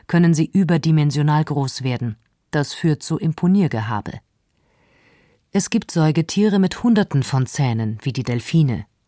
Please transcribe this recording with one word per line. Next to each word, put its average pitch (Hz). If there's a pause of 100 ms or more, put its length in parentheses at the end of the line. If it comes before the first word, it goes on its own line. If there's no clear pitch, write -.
können 170
sie 156
überdimensional 151
groß 135
werden. 120 (340)
Das 147
führt 156
zu 160
Imponiergehabe. 139 (1400)
Es -
gibt -
Säugetiere 165
mit 185
Hunderten 214
von 131
Zähnen, 113
wie 135
die 117
Delfine, 123 (200)